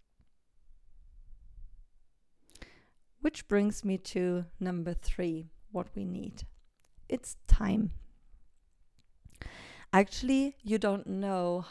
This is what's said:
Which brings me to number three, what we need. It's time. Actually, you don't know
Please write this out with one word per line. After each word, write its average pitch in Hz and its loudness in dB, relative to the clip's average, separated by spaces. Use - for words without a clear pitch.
Which - -2
brings 202 2
me 190 -2
to 180 -2
number 175 -4
three, 165 -2
what 185 -4
we 196 -4
need. - -8
It's - -4
time. 196 8
Actually, 269 4
you 220 0
don't 202 0
know 185 -2